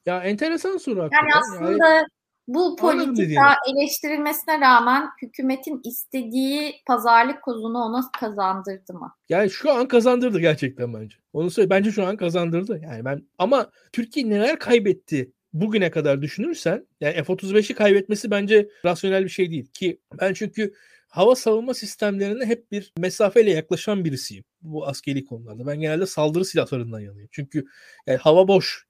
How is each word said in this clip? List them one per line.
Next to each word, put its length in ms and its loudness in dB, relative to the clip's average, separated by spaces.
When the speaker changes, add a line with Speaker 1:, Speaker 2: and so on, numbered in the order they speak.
Speaker 1:
Ya 180 -4
enteresan 540 -4
soru 220 -4
Speaker 2:
Yani 120 -4
Speaker 1:
hakikaten. 280 4
Speaker 2:
aslında 480 2
Speaker 1:
Yani 200 6
Speaker 2:
bu 340 0
Speaker 1:
anladım 340 0
dediğini. 200 0
Speaker 2:
politika 200 8
eleştirilmesine 920 -2
rağmen 480 4
hükümetin 640 -6
istediği 920 -4
pazarlık 560 2
kozunu 360 -6
ona 240 -2
kazandırdı 760 -6
mı? 200 -16
Speaker 1:
Yani 200 2
şu 220 0
an 160 0
kazandırdı 520 2
gerçekten 540 0
bence. 220 -14
Onu 180 -4
söyle, 180 2
bence 220 2
şu 140 -2
an 120 -4
kazandırdı. 680 -2
Yani 220 -12
ben, 220 -6
ama 340 0
Türkiye 380 -4
neler 300 0
kaybetti 720 0
bugüne 380 0
kadar 300 0
düşünürsen, 680 -4
yani 220 -2
F 100 -4
otuz 220 -4
beşi 180 2
kaybetmesi 580 2
bence 380 2
rasyonel 380 0
bir 60 -6
şey 220 -2
değil 220 -8
ki 260 -4
ben 140 0
çünkü 400 -6
hava 260 4
savunma 380 0
sistemlerine 720 -4
hep 260 -4
bir 260 -8
mesafeyle 540 4
yaklaşan 540 -2
birisiyim, 380 -8
bu 260 -10
askeri 380 -6
konularda. 420 -14
Ben 140 -6
genelde 240 -2
saldırı 400 0
silahlarından 540 -2
yanayım. 320 -18
Çünkü 340 -8
yani 100 2
hava 300 6
boş. 420 0